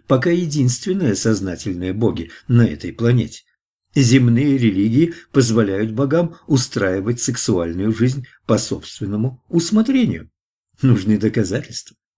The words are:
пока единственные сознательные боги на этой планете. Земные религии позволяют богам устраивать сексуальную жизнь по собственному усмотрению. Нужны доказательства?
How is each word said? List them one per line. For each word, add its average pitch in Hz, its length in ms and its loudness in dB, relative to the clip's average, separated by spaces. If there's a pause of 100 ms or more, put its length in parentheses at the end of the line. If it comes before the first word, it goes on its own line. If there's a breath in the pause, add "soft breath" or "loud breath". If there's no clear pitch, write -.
пока 131 220 2
единственные 156 880 -2
сознательные 92 760 -4
боги 98 360 -2 (180 loud breath)
на 120 180 4
этой 76 280 -6
планете. 117 500 -2 (520)
Земные 131 600 4
религии 113 600 2 (160 loud breath)
позволяют 110 600 2
богам 143 440 -2 (100)
устраивать 107 760 -2
сексуальную 95 720 -2
жизнь 123 360 -2 (180 loud breath)
по 110 140 2
собственному 104 880 -6
усмотрению. 208 800 0 (540)
Нужны 107 340 2
доказательства? 107 800 -4 (200)